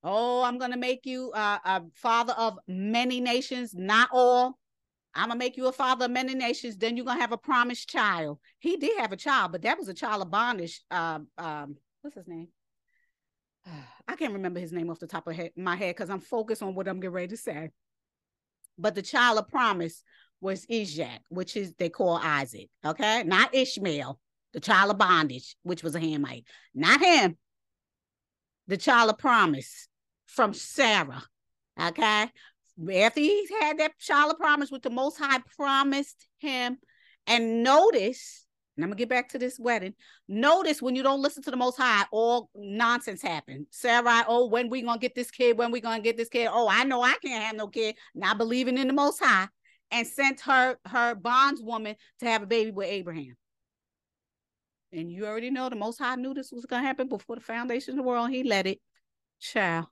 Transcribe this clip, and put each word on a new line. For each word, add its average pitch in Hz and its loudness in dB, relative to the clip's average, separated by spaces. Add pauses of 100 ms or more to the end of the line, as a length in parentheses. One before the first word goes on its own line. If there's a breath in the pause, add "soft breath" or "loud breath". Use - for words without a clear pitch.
"Oh, 240 0
I'm 247 0
gonna 247 -4
make 254 -2
you, 254 -8
uh, 208 0
a 185 0 (100)
father 233 2
of 226 -2 (100)
many 226 -2
nations, 247 -4
not 208 2
all. 247 4 (560)
I'm 180 -2
gonna 233 -4
make 247 -4
you 254 -2
a 254 0
father 254 0
of 240 -2
many 254 -2
nations. 240 -4
Then 226 -2
you're 240 -6
gonna 254 -4
have 233 0
a 233 -6
promised 247 -2
child." 170 -2 (200 soft breath)
He 349 -2
did 370 -2
have 226 -2
a 190 -8
child, 240 0
but 170 -8
that 262 0
was 302 -10
a 185 -10
child 214 -4
of 175 -8
bondage. 202 -2
Um, 165 -4 (100)
um, 147 -10 (240)
what's 294 -16
his 185 -18
name? 170 -14 (1160)
<sighs> 147 -18
I 370 -6
can't 285 -4
remember 190 -6
his 170 -10
name 170 -6
off 165 -10
the 165 -14
top 165 -10
of 160 -8
he-, 170 -10
my 185 -4
head 185 -4
'cause 180 -8
I'm 196 -6
focused 220 -4
on 190 -6
what 190 -6
I'm 190 -6
getting 180 -8
ready 180 -6
to 214 -12
say. 160 -10 (1080)
But 180 -2
the 202 -6
child 240 4
of 208 -2
promise 185 -2 (360 soft breath)
was 190 -6
Ishak, 156 -6
which 180 -8
is, 190 -8
they 170 -4
call 170 0
Isaac, 139 -4 (160)
okay? 214 0
Not 190 4
Ishmael, 180 -2 (360)
the 156 -10
child 202 4
of 196 0
bondage, 160 2
which 175 -6
was 160 -6
a 170 -2
Hamite. 143 -4 (280 soft breath)
Not 185 4
him. 277 6 (1300)
The 190 -2
child 233 6
of 214 2
promise 190 2 (380)
from 214 2
Sarah, 180 0 (560)
okay? 214 2 (640 soft breath)
After 220 4
he 392 2 (120)
had 311 0
that 311 0
child 294 4
of 311 -2
promise, 294 0
which 269 -12
the 262 -2
Most 269 -2
High 277 0 (180)
promised 277 0 (100)
him, 254 -4 (500 soft breath)
and 226 2
notice, 269 4 (320)
and 151 -4
I'm 190 -4
gonna 202 -8
get 233 -4
back 247 0
to 269 -8
this 247 -6
wedding, 220 -2 (340 soft breath)
notice 294 4
when 254 -2
you 262 -2
don't 269 2
listen 285 -2
to 285 -8
the 254 -4
Most 254 0
High, 226 4
all 233 0
nonsense 214 -2
happened. 147 -8
Sarai, 240 4
"Oh, 240 4
when 233 0
we 247 -4
gonna 233 -2
get 247 -4
this 247 -6
kid? 240 4
When 233 0
we 240 -2
gonna 226 -4
get 226 0
this 233 -4
kid? 240 0
Oh, 220 2
I 226 6
know 254 0
I 254 4
can't 233 -4
have 220 -6
no 214 -6
kid." 220 -4 (180 loud breath)
Not 190 0
believing 247 0
in 269 0
the 262 0
Most 285 2
High, 202 4 (420 soft breath)
and 233 -2
sent 269 -2
her, 254 4
her 240 0
bondswoman 226 0 (240 soft breath)
to 240 -8
have 220 2
a 196 -14
baby 226 0
with 196 -6
Abraham. 165 -8 (1600)
And 170 -10
you 190 -10
already 226 -6
know 254 -4
the 247 -8
Most 214 -6
High 254 -2
knew 254 -6
this 269 -10
was 240 -16
gonna 247 -4
happen 262 -2
before 226 -8
the 233 -16
foundation 240 -6
of 269 -4
the 285 -2
world. 240 0
He 262 -4
let 202 0
it. 190 -4 (600)
Child. 165 -2